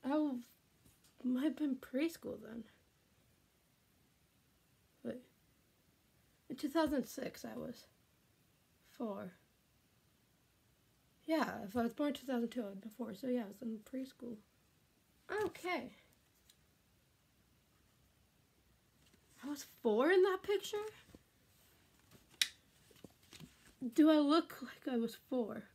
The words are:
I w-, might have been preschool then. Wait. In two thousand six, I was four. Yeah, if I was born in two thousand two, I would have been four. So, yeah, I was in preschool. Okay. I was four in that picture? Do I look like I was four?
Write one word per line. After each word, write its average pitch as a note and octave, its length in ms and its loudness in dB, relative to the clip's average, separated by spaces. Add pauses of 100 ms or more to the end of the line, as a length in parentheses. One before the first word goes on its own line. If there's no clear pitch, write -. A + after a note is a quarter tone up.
I B3+ 40 -2
w-, C#4 320 2 (800)
might B3+ 220 0
have D4+ 120 0
been C#4 200 0
preschool - 640 -4
then. A3 220 -12 (2500)
Wait. B3 180 -8 (1300)
In A#3+ 60 -8
two D4 120 -4
thousand D4 380 2
six, - 400 -10
I A3 100 -10
was - 300 -10 (1040)
four. G3+ 420 -8 (1900)
Yeah, D#4 260 2 (160)
if G3 100 -6
I A#3+ 80 0
was A#3 100 -4
born D4 140 0
in C#4+ 60 -2
two B3+ 120 -12
thousand A#3+ 220 0
two, A#3+ 120 -6
I A3 40 -6
would G3+ 100 -10
have G3 80 -14
been A3 160 -12
four. A3 160 -6
So, C4 140 -6
yeah, B3 160 0
I G3 40 -10
was G#3 140 -14
in A3+ 160 -6 (120)
preschool. C4 460 -8 (1080)
Okay. E4 460 -4 (3500)
I C4 40 -6
was D4 180 -6 (160)
four A#3+ 300 6
in F#4+ 100 8
that F#4+ 220 4
picture? G4+ 320 0 (3250)
Do D#4 140 10
I D#4 100 10
look D4+ 440 4
like - 320 -6
I A#3+ 40 4
was A3+ 180 -2 (120)
four? A3 360 -2 (100)